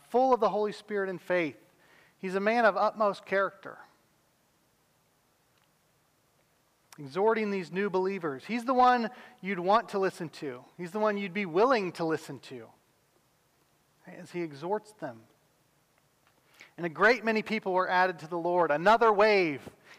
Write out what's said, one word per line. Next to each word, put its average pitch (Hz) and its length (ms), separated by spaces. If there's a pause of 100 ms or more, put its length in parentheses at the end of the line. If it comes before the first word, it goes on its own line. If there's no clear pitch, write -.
full 262 240
of 233 80
the 208 80
Holy 208 240
Spirit 196 380
and 180 100
faith. 170 360 (600)
He's 185 160
a 196 60
man 226 240
of 196 120
utmost 208 500
character. - 520 (3250)
Exhorting 202 520
these 185 200
new 190 200
believers. 175 560
He's 233 180
the 254 100
one 247 360 (320)
you'd 185 180
want 202 300
to 208 80
listen 180 320
to. 131 340 (140)
He's 175 140
the 208 60
one 214 200
you'd 202 160
be 202 120
willing 196 460
to 170 120
listen 156 360
to 117 260 (1400)
as 175 240
he 175 100
exhorts 170 520
them. 120 280 (1600)
And 170 100
a 170 40
great 202 340
many 220 180
people 208 300
were 185 160
added 185 320
to 156 80
the 175 100
Lord. 170 320
Another 214 420
wave, 190 560 (300)